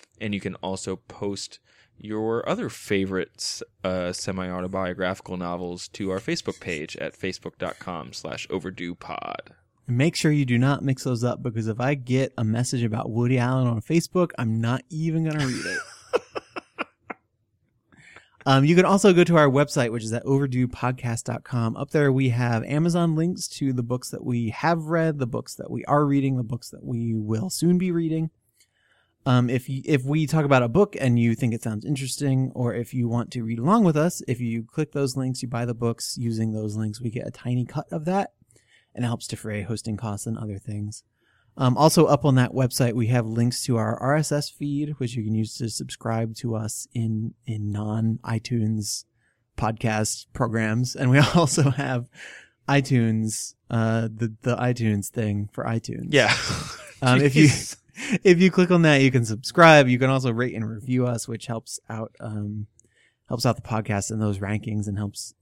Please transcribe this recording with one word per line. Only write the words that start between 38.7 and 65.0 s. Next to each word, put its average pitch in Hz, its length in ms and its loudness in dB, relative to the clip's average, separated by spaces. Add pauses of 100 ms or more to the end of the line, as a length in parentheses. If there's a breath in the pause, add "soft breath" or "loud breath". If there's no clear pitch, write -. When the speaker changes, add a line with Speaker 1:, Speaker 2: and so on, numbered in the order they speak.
Speaker 2:
and 120 120 -4
it - 20 -2
helps 117 180 -4
defray 104 360 -8
hosting 107 340 -6
costs 104 320 -8
and 113 100 -6
other 107 200 -10
things. 104 480 -10 (500)
Um, 123 220 2
also 156 300 6
up 143 180 2
on 139 100 6
that 123 160 4
website, 127 420 0
we 113 140 0
have 117 200 2
links 117 380 0
to 120 120 2
our 110 200 0
R 135 180 0
S 151 160 0
S 147 180 -2
feed, 147 480 -4
which 120 180 -4
you 117 80 -4
can 110 120 -2
use 110 220 0
to 113 120 -4
subscribe 113 680 -4
to 113 180 -4
us 107 380 -8
in, 113 420 -2 (100)
in 104 260 -4
non-iTunes 110 1300 -2 (500)
podcast 110 800 -2
programs. 113 640 -2
And 127 160 0
we 139 80 6
<laughs> - 160 4
also 151 340 4
have 127 380 -2 (600 loud breath)
iTunes, 117 840 2 (160)
uh, 113 420 0
the, 110 300 -6
the 120 140 0
iTunes 117 540 0
thing 104 440 -2
for - 100 -6
iTunes. 113 460 -4
Speaker 1:
Yeah. 127 260 6 (680 loud breath)
Speaker 2:
Um, 127 180 6
if 139 140 4
you, 156 100 10
Speaker 1:
<laughs> - 40 10
Jeez. - 260 -2 (480 loud breath)
Speaker 2:
if 180 180 8
you 190 80 8
click 180 220 4
on 175 100 8
that, 147 220 8
you 131 80 6
can 123 120 4
subscribe. 139 640 8
You 123 120 2
can 131 100 4
also 131 240 0
rate 113 220 -2
and 110 120 -4
review 123 380 -2
us, 120 220 -4
which 113 180 -10
helps - 420 -10
out, 113 320 -10
um, 104 460 -8 (640 soft breath)
helps 120 160 -4
out 117 120 2
the 107 40 -14
podcast 107 480 -4
in 110 80 -6
those 104 220 -2
rankings 104 480 -4
and 101 100 -4
helps - 440 -10